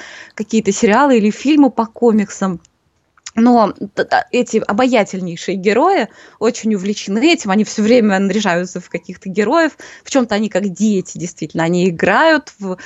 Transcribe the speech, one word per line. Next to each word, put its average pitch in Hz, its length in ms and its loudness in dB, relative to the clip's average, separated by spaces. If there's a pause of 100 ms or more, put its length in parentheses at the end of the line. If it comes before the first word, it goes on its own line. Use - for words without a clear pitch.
(360)
какие-то 214 360 -2
сериалы 247 460 4
или 208 140 2
фильмы 285 380 2
по 226 160 -4
комиксам. 202 720 -2 (760)
Но 226 360 4 (240)
т-, 180 100 -2
т-, - 260 0
эти 233 280 0
обаятельнейшие 196 1000 -2
герои 233 500 0 (300)
очень 220 380 -2
увлечены 208 580 0
этим, - 160 -4
они 208 140 2
всё - 180 -6
время 214 380 4
наряжаются 185 600 -2
в - 100 -20
каких-то - 380 -12
героев, 226 440 0 (320)
в - 80 -14
чём-то 240 240 0
они 208 140 -2
как 196 200 -2
дети, 196 480 -2
действительно, 165 460 -6
они 175 260 2
играют 277 680 2
в, 185 260 -8